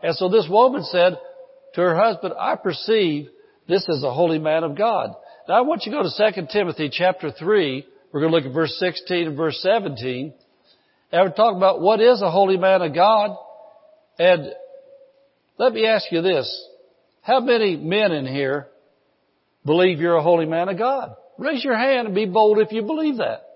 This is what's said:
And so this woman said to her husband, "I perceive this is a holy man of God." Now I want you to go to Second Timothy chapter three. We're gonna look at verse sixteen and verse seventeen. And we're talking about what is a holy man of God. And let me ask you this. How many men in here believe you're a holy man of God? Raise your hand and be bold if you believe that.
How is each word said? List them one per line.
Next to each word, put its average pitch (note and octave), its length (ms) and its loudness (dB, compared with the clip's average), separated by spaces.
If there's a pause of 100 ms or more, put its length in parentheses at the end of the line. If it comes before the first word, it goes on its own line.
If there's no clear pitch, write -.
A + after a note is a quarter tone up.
And E3 120 -2
so F#3 140 -2
this F#3+ 180 2
woman G#3+ 360 2
said F3+ 360 2 (540)
to E3+ 80 -2
her F3+ 140 2
husband, G3 420 0
"I - 180 -2
perceive E3+ 720 -2 (380)
this F3+ 220 0
is C#3+ 140 -2
a C3 80 -2
holy D#3+ 280 0
man D#3 240 0
of C#3+ 120 -6
God." G3 400 -2 (320)
Now F3 80 0
I A#3 60 6
want D4 240 -2
you G#3+ 60 -8
to C#4+ 60 -6
go C#4+ 60 -2
to E3+ 80 -2
Second F#3+ 380 -2
Timothy E3 400 -2
chapter F3 420 -2
three. D#3+ 540 -2 (260)
We're C#3+ 100 -4
gonna D#3+ 120 2
look D#3 120 2
at C3 60 -8
verse D#3 260 -4
sixteen F3 500 -4
and C#3+ 100 -8
verse D#3 240 -4
seventeen. C#3+ 720 -2 (760)
And F3 120 4
we're F#3+ 120 0
talking G#3+ 220 2
about F#3 240 2
what G3+ 200 2
is A#3 200 6
a F#3+ 80 0
holy F#3+ 280 2
man F#3 240 4
of D#3 120 -4
God. G#3 420 2 (840)
And E3+ 340 2 (1040)
let A#3 160 2
me A3 140 0
ask A3 240 0
you E3 100 0
this. E3 460 -2 (560)
How C4 160 2
many A3+ 360 2
men F3+ 360 0
in D3 140 -4
here C3+ 420 -4 (1000)
believe E3+ 340 2
you're E3+ 160 2
a D#3 80 2
holy E3 220 2
man E3 240 -2
of F#3 80 -6
God? A#3 380 -4 (220)
Raise C4+ 260 -4
your C4 120 -2
hand B3 320 0
and F#3+ 80 -4
be G#3+ 100 0
bold G#3+ 340 4
if G#3+ 120 0
you A3 100 -4
believe D4+ 360 -4
that. A#2+ 260 -6 (120)